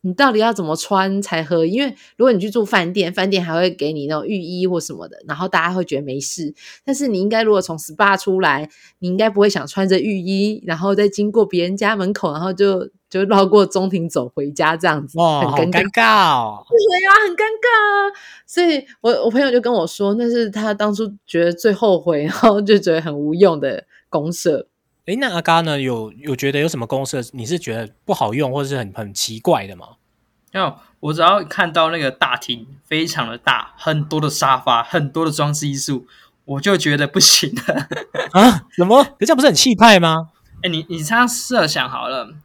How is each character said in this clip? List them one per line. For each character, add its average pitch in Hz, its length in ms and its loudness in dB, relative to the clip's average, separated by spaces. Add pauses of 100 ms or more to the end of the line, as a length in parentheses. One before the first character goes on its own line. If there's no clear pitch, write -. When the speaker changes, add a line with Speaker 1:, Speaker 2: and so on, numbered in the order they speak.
Speaker 1:
你 180 120 -4
到 277 160 4
底 214 80 0
要 226 140 2
怎 190 120 -6
么 156 120 -2
穿 190 440 -2
才 170 220 -4
合？ 165 240 0
因 226 180 -2
为 254 80 -4 (240)
如 233 80 2
果 262 80 6
你 196 60 2
去 196 100 -4
住 214 160 -2
饭 190 280 0
店， 180 200 -2
饭 190 160 -2
店 185 160 -2
还 165 80 -6
会 175 160 0
给 156 240 -4
你 143 140 -8
那 156 80 -4
种 151 100 -6
浴 196 160 -6
衣 180 240 -6
或 180 140 -2
什 156 140 -10
么 85 160 -16
的， - 180 -20
然 143 100 -8
后 185 120 -6
大 185 180 0
家 180 80 -2
会 185 100 -2
觉 143 120 -6
得 143 60 -4
没 139 180 -8
事。 151 340 -10 (300)
但 277 100 -4
是 277 140 -4
你 196 120 -2
应 202 80 0
该 220 140 0
如 220 80 2
果 202 100 4
从 170 160 -8
S 156 160 -14
P 202 120 0
A 196 120 2
出 190 240 -2
来， 151 300 0 (300)
你 180 80 -6
应 185 80 -2
该 220 120 2
不 202 120 0
会 202 100 4
想 147 160 -6
穿 190 220 -2
着 185 100 2
浴 135 220 -2
衣， 196 440 -2
然 170 140 -4
后 196 160 0
再 208 140 4
经 208 240 -2
过 220 120 4
别 180 200 -2
人 190 120 -4
家 214 200 0
门 190 160 -2
口， 185 200 -4
然 151 80 -6
后 185 120 -4
就， 190 360 0 (220)
就 190 140 -2
绕 196 200 4
过 196 220 4
中 190 240 -2
庭 170 180 -4
走 123 240 -4
回 143 200 -6
家 160 240 0
这 165 100 -2
样 151 180 0
子， 165 140 -10
Speaker 2:
哇， 147 320 2
Speaker 1:
很 165 200 0
尴 175 120 2
尬。 - 0 -
Speaker 2:
好 - 0 -
尴 196 80 -4
尬 214 420 4
哦。 110 380 -2
Speaker 1:
对 392 380 2
啊， - 20 4 (160)
很 349 100 -4
尴 415 60 -2 (160)
尬 415 500 2
啊。 403 60 -8 (320)
所 349 180 0
以 294 220 0 (140)
我， 226 100 2 (140)
我 226 60 2
朋 240 100 2
友 277 100 2
就 240 100 4
跟 233 100 -2
我 196 140 2
说， 202 300 -2
那 233 160 0
是 233 180 0
他 214 240 -4
当 208 220 -2
初 208 180 -6 (140)
觉 170 180 0
得 175 80 2
最 202 200 2
后 190 280 2
悔， 151 220 0
然 165 100 -4
后 208 300 4
就 202 160 4
觉 175 140 0
得 160 80 2
很 160 120 -8
无 147 220 -4
用 175 240 4
的 135 260 -4 (240)
公 160 240 -4
设。 160 360 -2 (380)
Speaker 2:
诶， 190 100 -4
那 254 160 -4
阿 170 80 -4
嘎 165 220 2
呢？ 151 180 -2
有， 117 380 -4
有 143 180 -6
觉 139 160 -2
得 143 80 0
有 160 80 0
什 156 100 -6
么 117 80 -6
公 135 180 -4
设 135 140 -6 (140)
你 120 140 -10
是 170 120 -4
觉 117 160 -8
得 127 140 -8 (160)
不 214 80 -4
好 120 220 -2
用 135 180 -2
或 143 100 -4
者 135 60 -6
是 139 80 -6
很， 104 160 -8
很 104 220 -12
奇 113 260 -8
怪 123 260 0
的 98 80 -16
吗？ 87 120 -20 (680)
Speaker 3:
没 190 80 -4
有， 170 160 -4 (240)
我 151 140 -6
只 165 80 0
要 190 200 4
看 165 300 -2
到 160 180 2
那 170 80 -4
个 139 120 -2
大 127 260 -2
厅 117 300 -10 (180)
非 160 220 -2
常 131 200 -6
的 117 120 -12
大， - 400 -2
很 151 260 -2
多 151 160 -4
的 151 80 -2
沙 135 300 2
发， 120 240 2
很 147 280 -4
多 165 140 -4
的 156 80 -2
装 147 220 -2
饰 147 120 -6
艺 139 80 -4
术， 131 320 -6 (380)
我 139 160 -6
就 196 160 2
觉 151 180 0
得 143 140 -2
不 190 100 -2
行 - 360 2
了。 247 340 -6 (240)
<laughs> - 200 -8
Speaker 2:
啊？ 202 340 6 (100)
什 175 80 2
么？ 240 180 6
可 - 220 -2
这 226 40 -2
样 320 60 4
不 254 60 2
是 294 60 4
很 226 80 6
气 247 200 2
派 214 240 8
吗？ 160 300 0 (340)
Speaker 3:
诶， 185 60 -4
你， 160 220 -4
你 165 120 -8
这 156 120 -4
样 247 120 4
设 233 400 -2
想 135 220 -4
好 123 200 -8
了 127 260 -10 (100)